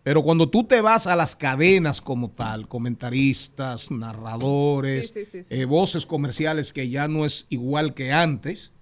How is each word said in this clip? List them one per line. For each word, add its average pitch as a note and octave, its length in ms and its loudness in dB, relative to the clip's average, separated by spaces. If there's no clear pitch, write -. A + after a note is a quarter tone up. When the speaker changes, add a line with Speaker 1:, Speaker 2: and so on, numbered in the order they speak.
Speaker 1:
Pero D3 200 4
cuando E3 260 4
tú A3+ 160 4
te A#3+ 160 6
vas A3 260 4
a F3+ 100 4
las D#3+ 200 0
cadenas D3+ 640 2
como B2 300 -6
tal, A2 380 -8
comentaristas, B2 1200 -2
narradores, C3 1200 -2
Speaker 2:
Sí, G#3 120 -10
sí, F#3 180 -16
sí, - 20 -20
sí. - 100 -10
Speaker 1:
eh, C3 100 -2
voces D#3+ 420 0
comerciales, D3+ 680 -4
que C3 160 -6
ya C#3+ 200 -4
no D#3 160 -2
es - 240 -6
igual C#3 460 -2
que C3 180 -4
antes. D#3+ 680 -2